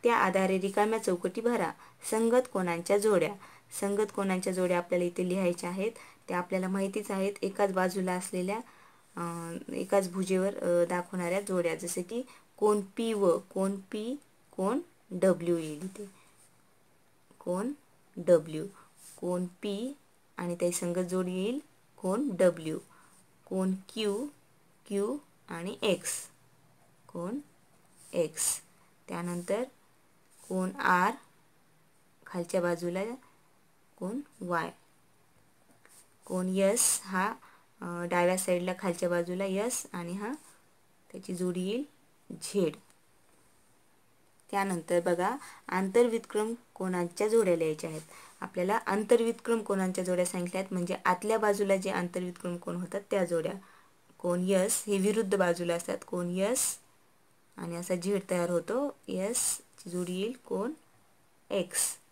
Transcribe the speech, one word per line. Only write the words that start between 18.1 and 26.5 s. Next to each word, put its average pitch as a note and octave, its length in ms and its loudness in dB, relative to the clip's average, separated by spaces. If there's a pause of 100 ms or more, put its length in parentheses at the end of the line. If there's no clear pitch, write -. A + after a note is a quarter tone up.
डब्ल्यू, D#3+ 500 4 (500)
कोन F3+ 300 -2
पी G#3 500 -6 (400)
आणि F3 180 -4
त्याची F3 220 0
संगत F3 340 -2
जोड F#3 160 0
येईल F#3+ 320 -2 (380)
कोन A3 400 -2
डब्ल्यू, E3 420 4 (680)
कोन F#3+ 260 0
क्यू, G#3 540 -4 (600)
क्यू G#3 300 -2 (320)
आणि F3 340 -8
एक्स, F#3 280 2 (1000)